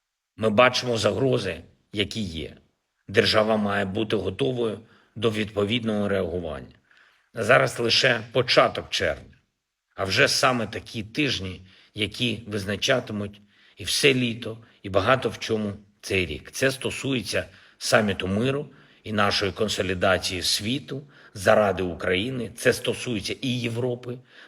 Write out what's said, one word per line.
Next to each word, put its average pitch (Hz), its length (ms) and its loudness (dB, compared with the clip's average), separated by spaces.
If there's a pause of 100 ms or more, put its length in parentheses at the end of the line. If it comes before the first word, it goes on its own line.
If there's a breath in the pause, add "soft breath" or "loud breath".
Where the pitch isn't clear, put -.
(360)
Ми 110 140 2
бачимо 123 480 4
загрози, 104 640 0 (320)
які 104 280 -4
є. 80 360 -8 (520)
Держава 107 480 4
має 101 280 0
бути 104 320 -2
готовою 110 640 -2 (360 soft breath)
до 110 140 0
відповідного 104 800 0
реагування. 85 640 -4 (600 soft breath)
Зараз 127 440 4
лише 117 420 2 (120)
початок 123 580 2
червня, - 460 -4 (580)
а 95 100 -4
вже 110 240 2
саме 123 380 2
такі - 360 -8
тижні, 98 640 -4 (280 soft breath)
які 107 520 -4
визначатимуть 104 960 -4 (360 soft breath)
і 107 80 -12
все 135 300 4
літо, 117 440 -2 (240 soft breath)
і 101 60 -10
багато 110 400 2
в 98 100 -6
чому 107 340 -2 (280)
цей 92 260 0
рік. - 240 -10
Це 135 200 0
стосується 113 760 -4 (340 loud breath)
саміту 104 480 2
миру 135 440 0 (340 loud breath)
і 107 80 -8
нашої 101 400 2
консолідації 95 920 0
світу 135 600 -4 (320 loud breath)
заради 101 480 4
України. 95 760 -2
Це 120 160 4
стосується 107 680 -4
і 123 200 -2
Європи, 120 580 -4 (300 loud breath)